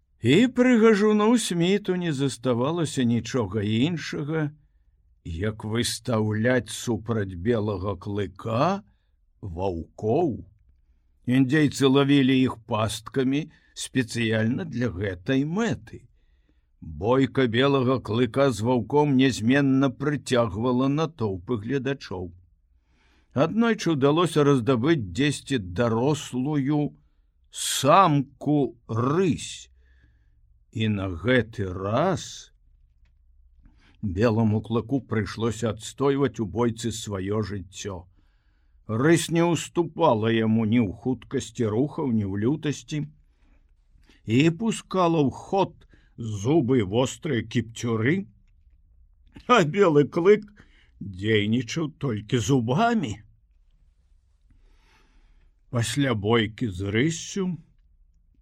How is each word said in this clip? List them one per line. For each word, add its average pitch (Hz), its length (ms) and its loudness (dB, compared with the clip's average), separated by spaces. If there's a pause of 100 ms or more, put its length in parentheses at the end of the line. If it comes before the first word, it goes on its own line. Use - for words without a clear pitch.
(200)
І 156 320 4
прыгажуну 214 840 4
Сміту 185 580 0
не 175 160 -2
заставалася 135 960 -2
нічога 110 560 -2
іншага, 151 840 -2 (720)
як 104 400 -6
выстаўляць 110 1040 0
супраць 110 640 -4
белага 101 640 -2
клыка 113 880 -4 (560)
ваўкоў. 98 1040 -2 (800)
Індзейцы 135 640 4
лавілі 135 480 4
іх 131 320 0
пасткамі 131 800 -2 (240)
спецыяльна 117 960 -2
для 120 240 -4
гэтай 98 560 -2
мэты. 196 560 -6 (760)
Бойка 117 680 0
белага 131 540 2
клыка 127 500 0
з 104 140 -4
ваўком 127 520 2
нязменна 135 760 2
прыцягвала 123 1000 -2
натоўпы 120 720 -4
гледачоў. 120 680 -8 (1080)
Аднойчы 180 600 2
ўдалося 147 520 4
раздабыць 127 680 2
дзесьці 139 440 0
дарослую 131 1400 -2 (560)
самку 143 1200 2 (120)
рысь. 131 800 -2 (1040)
І 110 160 -2
на 98 220 -2
гэты 101 580 0
раз 110 840 -4 (1500)
беламу 110 600 0
клыку 117 400 -2
прыйшлося 110 720 -4
адстойваць 135 640 -2
у 110 60 -4
бойцы 113 500 -2
сваё 101 480 -4
жыццё. 95 600 -12 (840)
Рысь 131 420 2
не 165 140 2
ўступала 156 880 0
яму 110 300 2
ні 110 160 2
ў 101 100 0
хуткасці 127 800 -4
рухаў, 143 400 -2
ні 110 140 0
ў 95 180 -6
лютасці, 147 640 -4 (1200)
і 135 240 4
пускала 170 720 0
ў 131 80 2
ход - 560 -4 (320)
зубы 117 640 0
вострыя 120 600 -2
кіпцюры, 113 840 -2 (1200)
а 233 160 6
белы 151 420 4
клык 202 400 4 (560)
дзейнічаў 110 1040 -2
толькі 117 400 -2
зубамі. 139 720 0 (2500)
Пасля 127 440 0
бойкі 107 540 0
з 98 240 -6
рыссю 165 540 -2 (960)